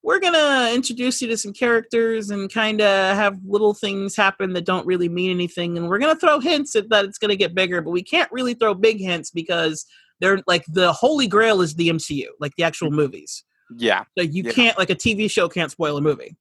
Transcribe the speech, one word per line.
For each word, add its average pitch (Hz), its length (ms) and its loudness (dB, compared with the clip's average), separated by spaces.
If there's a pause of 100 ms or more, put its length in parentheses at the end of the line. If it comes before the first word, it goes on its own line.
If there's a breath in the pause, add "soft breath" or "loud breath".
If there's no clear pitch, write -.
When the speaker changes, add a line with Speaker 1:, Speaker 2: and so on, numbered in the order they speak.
Speaker 1:
"We're 370 200 0
gonna 294 520 2
introduce 247 480 -2
you 240 60 -4
to 226 100 -2
some 202 140 -8
characters 226 760 0
and 202 200 -6
kinda 214 360 0 (300)
have 202 300 0
little 208 280 2
things 196 420 -4
happen 196 380 2
that 175 120 -2
don't 185 220 0
really 180 220 0
mean 180 200 -2
anything. 175 480 -4
And 170 120 -4
we're 196 100 0
gonna 311 160 2
throw 311 240 2
hints 294 380 -2
at 208 120 0
that 208 140 4
it's 196 140 -8
gonna 208 180 0
get 180 180 -2
bigger, 180 280 0
but 156 100 -8
we 180 100 -2
can't 330 300 -2
really 247 220 -4
throw 226 200 0
big 214 280 2
hints 175 280 -6
because 165 560 -4 (360 soft breath)
they're, 190 260 2
like, 175 220 2
the 175 240 2
Holy 277 340 2
Grail 208 340 4
is 156 140 0
the 170 140 2
M 165 100 0
C 151 240 -6
U, - 160 -12
like, 147 160 -8
the 170 80 0
actual 165 280 -2
Speaker 2:
Mm. 147 40 -2
Speaker 1:
movies." 131 480 -4 (340)
Speaker 2:
Yeah. 101 280 0 (120)
Speaker 1:
So 180 60 0
you 165 220 -4
Speaker 2:
Yeah. - 80 -4
Speaker 1:
can't, 233 240 2
like, 185 120 0
a 180 60 2
T 226 180 -2
V 208 140 -2
show 175 220 0
can't 165 200 -4
spoil 147 280 -2
a 143 40 -2
movie. - 400 -2